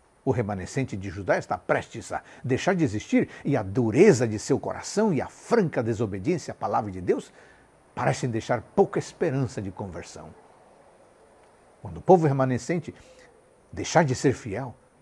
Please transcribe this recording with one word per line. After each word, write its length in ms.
O 60
remanescente 680
de 140
Judá 300
está 180
prestes 540
a 100
deixar 320
de 80
existir 460
e 140
a 60
dureza 640
de 100
seu 220
coração 520
e 100
a 60
franca 540
desobediência 680
à 20
palavra 380
de 100
Deus 320
parecem 340
deixar 320
pouca 380
esperança 600
de 120
conversão. 580
Quando 160
o 40
povo 260
remanescente 680
deixar 320
de 80
ser 200
fiel, 420